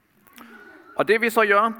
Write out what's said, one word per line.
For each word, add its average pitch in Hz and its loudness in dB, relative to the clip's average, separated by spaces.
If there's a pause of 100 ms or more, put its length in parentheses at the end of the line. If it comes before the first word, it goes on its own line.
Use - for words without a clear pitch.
(960)
Og 143 -4
det 220 2
vi 233 -2
så 220 2
gør, 208 0